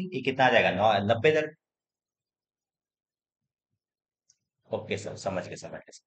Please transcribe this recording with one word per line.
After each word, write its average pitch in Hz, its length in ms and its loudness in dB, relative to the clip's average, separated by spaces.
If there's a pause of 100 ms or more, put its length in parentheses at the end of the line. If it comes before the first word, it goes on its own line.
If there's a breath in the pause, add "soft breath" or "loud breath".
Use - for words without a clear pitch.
(140)
ये 131 80 -6
कितना 131 240 2
आ 123 40 4
जाएगा? 95 220 6
नौ, 104 200 2 (140)
नब्बे 117 240 2
हज़ार। 151 200 0 (3250)
Okay - 280 -4
sir, - 200 -10
समझ 95 300 -4
गए, 80 80 -12
समझ - 160 -14
गए - 200 -16
सर। - 140 -20